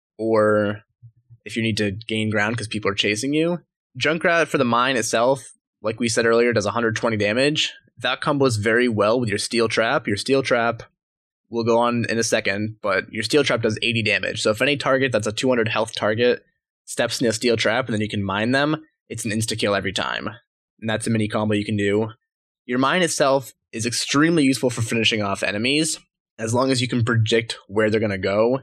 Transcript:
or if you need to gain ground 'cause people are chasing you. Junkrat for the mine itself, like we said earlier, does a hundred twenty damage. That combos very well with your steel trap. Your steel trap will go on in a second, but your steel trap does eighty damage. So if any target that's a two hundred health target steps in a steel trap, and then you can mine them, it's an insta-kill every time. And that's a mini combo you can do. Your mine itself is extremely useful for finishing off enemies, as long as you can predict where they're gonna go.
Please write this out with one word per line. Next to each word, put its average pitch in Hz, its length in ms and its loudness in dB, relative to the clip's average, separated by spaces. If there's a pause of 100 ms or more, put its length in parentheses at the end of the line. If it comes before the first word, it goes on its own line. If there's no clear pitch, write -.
(180)
or 107 640 2 (640)
if 104 120 -10
you 117 60 -2
need 113 160 0
to 104 120 0
gain 110 400 -4
ground 107 260 -2
'cause 107 120 -8
people 104 220 -4
are 98 40 -4
chasing 110 380 -2
you. 165 280 0 (380)
Junkrat 165 500 2
for 165 100 -2
the 139 60 4
mine 120 320 2
itself, 120 560 0 (300)
like 110 180 -4
we 120 80 0
said 117 160 0
earlier, 117 280 4
does 110 120 0
a 104 60 0
hundred 110 260 0
twenty 113 220 -2
damage. 127 540 0 (260)
That 123 240 -4
combos 135 360 2
very 113 300 4
well 110 320 2
with 120 80 -2
your 101 100 -2
steel 113 300 0
trap. 117 380 0
Your 104 100 -2
steel 135 260 0
trap 120 400 0 (680)
will 117 120 -4
go 113 160 4
on 120 300 2
in 113 100 -2
a 117 40 0
second, 110 580 -2
but 98 320 -2
your 107 100 -6
steel 147 220 2
trap 123 160 0
does 113 220 0
eighty 117 200 -2
damage. 95 380 -2
So 110 100 0
if 107 120 0
any 143 140 2
target 135 360 0
that's - 140 0
a 110 60 -4
two 127 180 -2
hundred 117 180 2
health 110 260 -2
target 117 480 0 (440)
steps - 340 -2
in 131 60 0
a 110 60 2
steel 113 240 2
trap, 117 300 0
and 117 80 -4
then 104 60 -2
you 104 80 -2
can 104 140 -4
mine 101 300 -2
them, 147 240 0 (320)
it's 120 160 -10
an 113 60 -4
insta-kill 110 440 -2
every 98 180 -4
time. 65 360 -6 (520)
And 110 80 -8
that's 107 180 -4
a 113 40 -2
mini 110 180 0
combo 107 260 -2
you 104 100 -2
can 107 120 -4
do. 101 340 0 (560)
Your 123 120 -2
mine 143 240 2
itself 139 520 0 (180)
is 113 140 -4
extremely 147 580 2
useful 131 260 2
for 117 120 -4
finishing 113 400 0
off 98 200 -2
enemies, 131 560 0 (400)
as 113 160 -4
long 131 160 2
as 127 100 0
you 127 80 -2
can 120 160 0
predict 113 540 0 (100)
where 107 220 0
they're 107 100 2
gonna 104 180 -2
go. 107 440 0